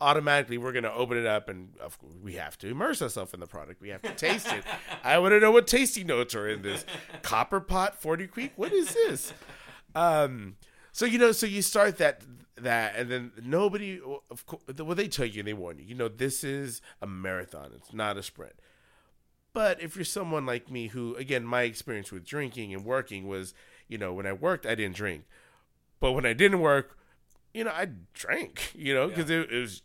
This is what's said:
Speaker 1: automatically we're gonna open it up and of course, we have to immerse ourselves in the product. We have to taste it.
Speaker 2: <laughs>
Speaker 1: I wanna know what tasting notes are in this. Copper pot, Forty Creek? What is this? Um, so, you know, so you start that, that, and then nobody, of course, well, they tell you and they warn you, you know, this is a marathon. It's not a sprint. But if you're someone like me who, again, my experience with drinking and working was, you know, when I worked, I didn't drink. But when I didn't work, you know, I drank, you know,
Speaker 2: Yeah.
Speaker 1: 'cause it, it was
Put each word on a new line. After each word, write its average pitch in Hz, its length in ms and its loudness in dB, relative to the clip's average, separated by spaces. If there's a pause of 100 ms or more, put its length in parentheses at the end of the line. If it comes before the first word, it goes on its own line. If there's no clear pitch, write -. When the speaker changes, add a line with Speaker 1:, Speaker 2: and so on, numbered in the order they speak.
Speaker 1:
automatically 143 560 4
we're 123 140 -4
gonna 117 200 -2
open 120 280 0
it 117 80 0
up 107 220 0
and 90 300 -14
of - 200 -14
course, 71 200 -20
we 95 140 -10
have 78 240 -10
to 98 100 -12
immerse 202 320 -2
ourselves 107 360 -6
in 90 40 -16
the 87 60 -12
product. 80 340 -14
We 98 100 -14
have 95 120 -12
to - 140 -8
taste 208 360 -2
it. 208 120 -6 (200)
Speaker 2:
<laughs> - 200 -12
Speaker 1:
I 139 160 6
wanna 196 200 8
know 214 120 10
what 240 160 10
tasting 240 400 2
notes 123 260 2
are 107 160 -2
in 101 140 -4
this. 101 200 -4 (380)
Copper - 380 2
pot, 190 420 0
Forty 165 240 -2
Creek? 247 300 -8
What 302 180 -2
is 359 220 2
this? - 380 0 (600)
Um, 143 640 2 (360)
so, - 140 0
you 240 140 2
know, 233 120 10
so - 140 0
you 202 160 -2
start 202 360 4
that, 151 260 4 (340)
that, 117 380 0
and 120 160 -2
then 123 200 -4 (120)
nobody, 190 580 0 (300)
of - 160 -16
course, - 160 -14 (160)
well, 160 160 -4
they 202 120 0
tell 135 200 -2
you 104 140 -6
and 101 60 -8
they 107 60 -4
warn 87 240 -8
you, 71 80 -20
you 110 100 -16
know, 120 120 -2
this 127 360 -4
is 139 380 -6 (220)
a 101 40 -8
marathon. 92 680 -8
It's - 180 -20
not 104 240 -4
a 98 60 -8
sprint. - 300 -16 (1000)
But 202 300 2
if 165 140 -10
you're 180 100 -6
someone 160 400 -4
like 120 240 -4
me 120 180 -6
who, 120 280 -8
again, 131 280 -2
my 120 200 0
experience 110 480 -6
with 92 120 -12
drinking 117 500 -8
and 98 120 -10
working 107 420 -4
was, 95 260 -8 (340)
you 110 100 -10
know, 95 160 -6
when 98 140 -6
I 98 60 -4
worked, 151 340 -2
I 113 80 0
didn't 101 200 -4
drink. 92 280 -6 (760)
But 131 120 4
when 127 140 0
I 117 80 2
didn't 190 280 6
work, 143 360 4 (560)
you 226 100 -4
know, 220 80 -2
I 175 160 -4 (260)
drank, - 600 -4
you 139 180 0
know, 135 140 4
Speaker 2:
Yeah. - 80 -8
Speaker 1:
'cause 156 160 0
it, 165 200 0
it 120 80 0
was 110 260 -6